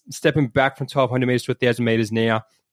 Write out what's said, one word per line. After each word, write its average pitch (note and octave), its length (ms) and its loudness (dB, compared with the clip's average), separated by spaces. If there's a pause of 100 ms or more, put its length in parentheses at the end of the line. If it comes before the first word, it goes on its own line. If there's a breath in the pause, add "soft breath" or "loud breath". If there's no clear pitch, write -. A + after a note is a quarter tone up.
(120)
stepping D3 360 0
back C3+ 300 0
from C3+ 100 -6
twelve C3 220 0
hundred B2+ 160 0
metres B2 180 0
to - 80 -8
a A#2+ 40 -2
thousand A#2+ 280 0
metres A2+ 300 0
now. A2+ 300 0 (300)